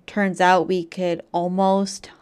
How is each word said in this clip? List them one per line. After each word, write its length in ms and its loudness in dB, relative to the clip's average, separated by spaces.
turns 340 -2
out 260 4
we 180 -2
could 380 -6
almost 800 -2